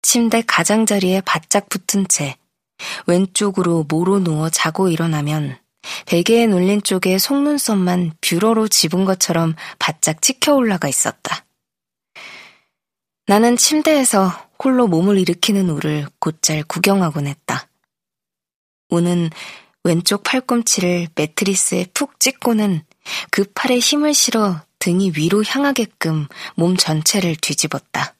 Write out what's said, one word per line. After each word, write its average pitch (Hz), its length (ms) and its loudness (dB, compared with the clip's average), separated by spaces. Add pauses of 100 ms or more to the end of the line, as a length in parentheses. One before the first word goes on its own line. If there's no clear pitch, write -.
침대 233 420 2
가장자리에 190 760 0
바짝 - 480 -2
붙은 196 380 -4
채 139 300 -4 (720)
왼쪽으로 180 800 0
모로 180 300 2
누워 160 320 -2
자고 180 380 -2
일어나면 151 680 -2 (480)
베개에 226 420 4
눌린 196 360 2
쪽에 185 340 0
속눈썹만 196 1040 0
뷰러로 220 460 0
집은 190 380 0
것처럼 165 500 0 (240)
바짝 - 420 -4
찍혀 285 320 0
올라가 214 340 0
있었다. - 580 -6 (1800)
나는 233 320 4
침대에서 262 960 2 (100)
홀로 247 240 4
몸을 185 300 4
일으키는 185 520 0
우를 151 380 -2 (120)
곧잘 156 440 -2
구경하곤 170 640 0
했다. - 400 -6 (1200)
우는 170 400 2 (540)
왼쪽 175 400 0
팔꿈치를 185 920 -2
매트리스에 180 800 -2
푹 - 260 -6
찍고는 214 640 0 (480)
그 202 120 0 (100)
팔에 254 260 0
힘을 294 340 0
실어 202 480 0 (180)
등이 185 360 0
위로 170 280 2
향하게끔 208 840 -2 (280)
몸 180 220 2
전체를 160 580 0
뒤집었다. - 840 -6